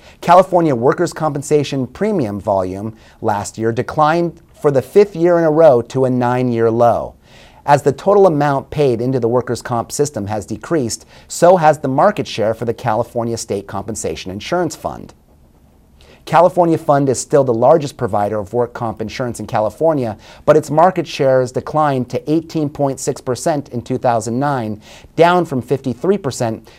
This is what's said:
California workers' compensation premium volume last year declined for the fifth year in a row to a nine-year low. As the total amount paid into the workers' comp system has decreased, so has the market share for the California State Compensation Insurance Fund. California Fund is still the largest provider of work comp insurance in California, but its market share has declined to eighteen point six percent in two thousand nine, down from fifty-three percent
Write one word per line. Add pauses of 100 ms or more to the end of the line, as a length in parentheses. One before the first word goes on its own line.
(220)
California
workers'
compensation
premium
volume (260)
last
year
declined (120)
for
the
fifth
year
in
a
row
to
a
nine-year
low. (500)
As
the
total
amount
paid
into
the
workers'
comp
system
has
decreased, (220)
so
has
the
market
share
for
the
California
State
Compensation
Insurance
Fund. (1120)
California
Fund
is
still
the
largest
provider
of
work
comp
insurance
in
California, (280)
but
its
market
share
has
declined
to
eighteen
point
six
percent
in
two
thousand
nine, (360)
down
from
fifty-three
percent